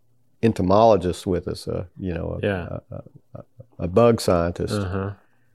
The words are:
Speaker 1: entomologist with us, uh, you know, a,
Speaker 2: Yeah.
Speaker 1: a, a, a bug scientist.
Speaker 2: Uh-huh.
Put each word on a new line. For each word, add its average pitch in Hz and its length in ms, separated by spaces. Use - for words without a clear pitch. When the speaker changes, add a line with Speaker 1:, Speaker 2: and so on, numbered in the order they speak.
Speaker 1:
entomologist 95 880
with 87 220
us, - 180
uh, 87 180
you 92 140
know, 85 280
a, 101 40
Speaker 2:
Yeah. 95 320
Speaker 1:
a, - 100
a, - 40
a 92 100
bug 113 320
scientist. 87 520
Speaker 2:
Uh-huh. 98 380